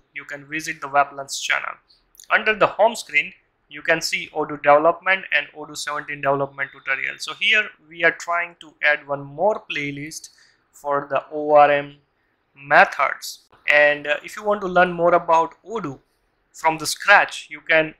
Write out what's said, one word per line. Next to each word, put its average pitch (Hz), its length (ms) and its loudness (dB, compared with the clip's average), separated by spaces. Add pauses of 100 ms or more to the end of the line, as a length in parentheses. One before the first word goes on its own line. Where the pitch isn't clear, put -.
(140)
you 143 120 -16
can 143 200 -16
visit 156 340 -10
the 143 100 -12
Weblands 139 520 -2
channel. - 320 -2 (560)
Under 214 240 2
the 180 140 4
home 226 280 2
screen, 156 380 -4 (340)
you 147 140 -18
can 165 180 0
see 175 360 -8
Odoo 151 260 -6
development 170 640 2 (100)
and 143 120 -2 (100)
Odoo 151 180 -16
seventeen 147 460 -10
development 139 500 -2
tutorial. 135 460 -6
So 156 160 -10
here 208 340 0 (220)
we 170 140 -4
are 165 80 4
trying 170 480 -6
to 156 240 -20
add 147 240 0
one 139 160 -6
more 160 460 -2
playlist 147 600 -10 (420)
for 143 380 -4
the 139 220 -2
O 151 220 0
R 147 180 8
M 143 260 -4 (580)
methods. 143 840 2 (320)
And, 147 360 4
uh, 147 160 -2
if 170 120 -18
you 214 80 -12
want 208 180 -2
to 196 60 -6
learn 180 240 2
more 170 220 2
about 165 400 2 (100)
Odoo 175 360 -10 (540)
from 156 260 -2
the 151 80 -8
scratch, - 640 2
you 151 100 -16
can, 156 380 0